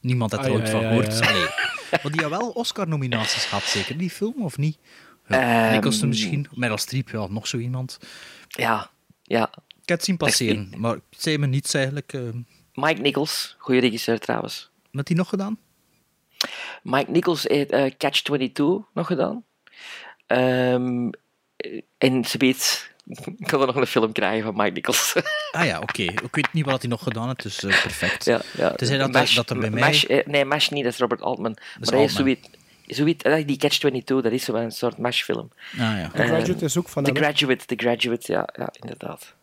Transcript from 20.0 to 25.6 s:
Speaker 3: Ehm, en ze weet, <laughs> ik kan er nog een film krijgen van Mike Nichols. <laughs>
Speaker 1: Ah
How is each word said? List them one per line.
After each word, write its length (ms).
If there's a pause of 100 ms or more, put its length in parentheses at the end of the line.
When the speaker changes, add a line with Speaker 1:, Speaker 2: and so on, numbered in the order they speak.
Speaker 3:
Ehm, 840 (880)
en 260
ze 140
weet, 520 (140)
<laughs> 340
ik 80
kan 140
er 60
nog 100
een 100
film 260
krijgen 320
van 120
Mike 160
Nichols. 420
<laughs> 240 (140)
Speaker 1:
Ah 140